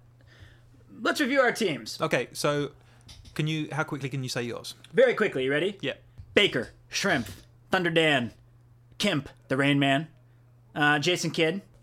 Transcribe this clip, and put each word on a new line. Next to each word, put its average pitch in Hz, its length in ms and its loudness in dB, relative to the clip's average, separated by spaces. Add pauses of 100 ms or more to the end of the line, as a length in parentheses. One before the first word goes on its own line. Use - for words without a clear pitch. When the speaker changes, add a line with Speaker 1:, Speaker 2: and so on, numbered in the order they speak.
(1000)
Speaker 1:
let's 320 200 -2
review 269 200 0
our 240 100 4
teams. 143 500 -4
Speaker 2:
Okay, 147 320 0
so 147 380 -2 (640)
can 151 120 -2
you, 156 240 -4
how 147 120 -2
quickly 139 260 -6
can 135 140 -6
you 127 60 -8
say 123 140 -4
yours? - 320 -10 (180)
Speaker 1:
Very 233 200 6
quickly. 156 320 -2
You 131 60 0
ready? 170 300 -2
Speaker 2:
Yeah. 131 120 -6 (400)
Speaker 1:
Baker, 156 360 2 (200)
Shrimp, 156 380 0 (440)
Thunder 180 180 2
Dan, 151 420 2 (680)
Kemp, 170 320 -2 (180)
the - 100 -2
Rain 143 220 2
Man, 139 280 2 (680)
uh, 147 240 2
Jason 170 320 -2
Kidd, 165 300 0 (220)